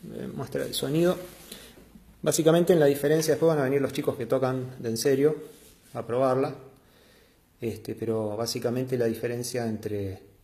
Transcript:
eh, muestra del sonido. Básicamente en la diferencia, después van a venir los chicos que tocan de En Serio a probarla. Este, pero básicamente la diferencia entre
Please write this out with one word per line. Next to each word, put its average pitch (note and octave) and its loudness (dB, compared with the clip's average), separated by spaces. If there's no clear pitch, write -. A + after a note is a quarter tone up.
eh, B2+ -8
muestra C3+ -6
del - -6
sonido. E3+ 0
Básicamente E3 4
en E3 6
la D3 8
diferencia, D3 4
después D#3+ 4
van D#3 2
a C#3 0
venir C#3 2
los C3 -2
chicos C3+ -2
que B2+ -6
tocan B2+ -2
de A#2+ -6
En A2+ -2
Serio C#3+ 4
a A#2 -8
probarla. C3 0
Este, A2 -6
pero A2 -4
básicamente B2 -2
la A#2+ 2
diferencia A#2+ -4
entre G#2 -4